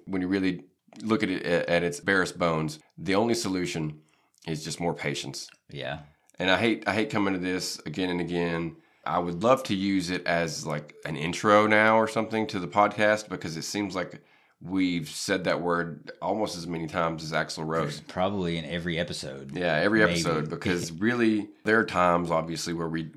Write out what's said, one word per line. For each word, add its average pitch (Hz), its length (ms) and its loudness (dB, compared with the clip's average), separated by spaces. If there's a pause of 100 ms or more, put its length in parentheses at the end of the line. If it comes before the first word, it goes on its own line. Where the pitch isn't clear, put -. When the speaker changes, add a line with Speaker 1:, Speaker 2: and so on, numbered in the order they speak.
Speaker 1:
when 92 160 -2
you 90 60 -2
really 95 360 0 (380)
look 107 200 0
at 98 80 -2
it 90 140 -4
at, 85 240 2
at 85 140 4
its 87 180 -2
barest 92 380 0
bones, 80 400 0 (200)
the 87 160 0
only 117 200 2
solution 87 680 -4 (460)
is 78 180 -6
just 80 160 -8
more 85 140 -2
patience. 69 540 -6 (220)
Speaker 2:
Yeah. 69 300 -8 (380)
Speaker 1:
And 92 120 0
I 92 60 6
hate, 110 300 2
I 101 80 2
hate 107 160 0
coming 101 240 2
to 87 60 -2
this 90 440 -4
again 90 260 -2
and 87 100 -2
again. 85 560 -2 (280)
I 85 140 0
would 87 240 -2
love 131 220 4
to 110 100 -2
use 95 360 0
it 90 160 -4
as, 82 400 0
like, 76 280 -6 (120)
an 78 100 -6
intro 104 500 4
now 110 320 6
or 110 80 4
something 110 420 -2
to 104 100 -6
the 90 100 -4
podcast, 104 600 2
because 82 280 -8
it 78 60 -6
seems 101 320 -4
like 90 280 -6 (400)
we've 90 460 0
said 92 360 -2
that 82 180 2
word 85 580 -2
almost 95 360 -2
as 85 100 -10
many 82 200 -4
times 82 380 -2
as 78 80 -8
Axl 78 340 -4
Rose. 78 340 -2
Speaker 2:
Probably 90 580 -2
in 80 80 -6
every 82 320 -4
episode. 69 580 -6
Speaker 1:
Yeah, 87 200 2
every 104 240 4
Speaker 2:
Maybe. 107 120 6
Speaker 1:
episode, 82 380 0
because 85 420 -2
Speaker 2:
<laughs> 80 80 -10
Speaker 1:
really 110 480 2 (160)
there 110 140 6
are 110 60 4
times, 87 460 4
obviously, 82 440 -2
where 82 140 -4
we, 80 160 -4 (120)